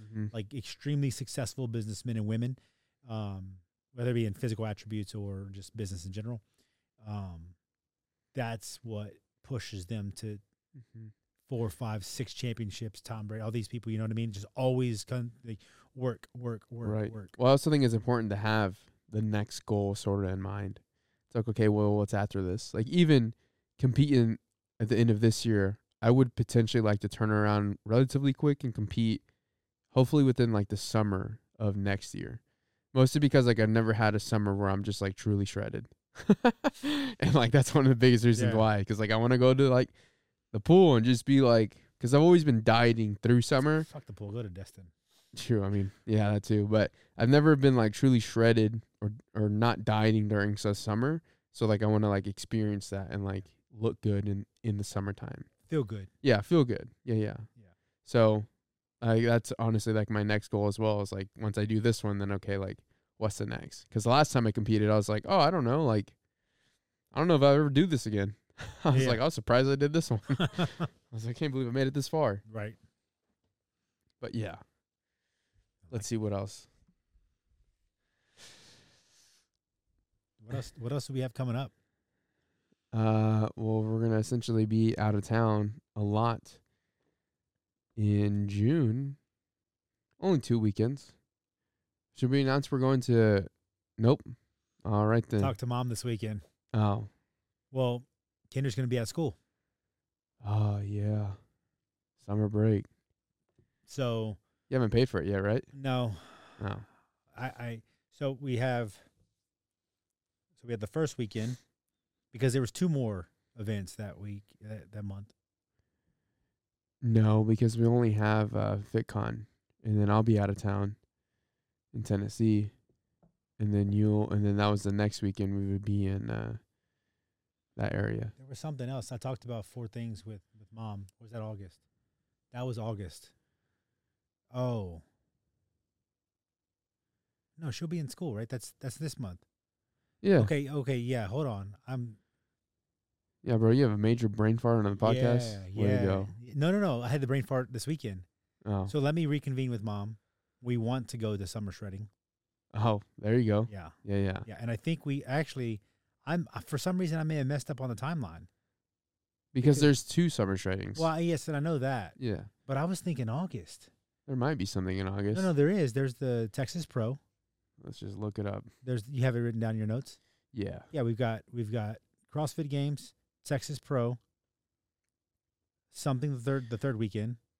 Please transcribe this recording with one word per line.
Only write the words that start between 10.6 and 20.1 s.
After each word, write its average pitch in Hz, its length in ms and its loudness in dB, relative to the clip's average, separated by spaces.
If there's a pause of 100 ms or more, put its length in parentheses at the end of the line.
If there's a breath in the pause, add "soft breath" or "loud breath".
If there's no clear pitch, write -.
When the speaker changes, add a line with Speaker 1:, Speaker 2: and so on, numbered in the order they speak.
Speaker 1:
Mm-hmm. 113 300 -20 (420)
Speaker 2:
four, 117 220 -4
five, 107 340 -8
six - 300 -10
championships, 113 640 -8
Tom 107 260 -12
Brady, 107 160 -10
all 113 80 -6
these 113 180 -6
people, 117 220 -10
you 110 60 -4
know 110 80 -2
what 110 60 -4
I 110 40 -4
mean? 113 160 -4
Just 101 140 -10 (100)
always 127 500 0
con-, 120 260 -6 (120)
like, 113 180 -12 (340 soft breath)
work, 123 420 -8
work, 117 340 -10
work, 117 200 -10
Speaker 1:
Right. 107 200 -2
Speaker 2:
work. 107 280 -16
Speaker 1:
Well, 123 100 4
I 135 40 8
also 139 180 4
think 147 120 4
it's 117 120 4
important 113 340 0
to 101 80 -2
have 107 400 0 (320)
the 107 140 -4
next 104 420 -2
goal 101 300 0
sort 101 320 -2